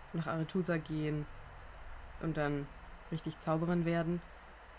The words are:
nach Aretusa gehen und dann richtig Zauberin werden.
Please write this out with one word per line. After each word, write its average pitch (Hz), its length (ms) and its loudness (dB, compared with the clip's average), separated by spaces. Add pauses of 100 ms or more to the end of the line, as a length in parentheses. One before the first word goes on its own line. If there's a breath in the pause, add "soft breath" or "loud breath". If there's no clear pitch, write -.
(140)
nach 160 140 0
Aretusa 165 500 2
gehen 151 480 0 (960)
und 160 160 2
dann 147 280 2 (460)
richtig 160 280 -2
Zauberin 170 460 4
werden. 170 360 4 (580)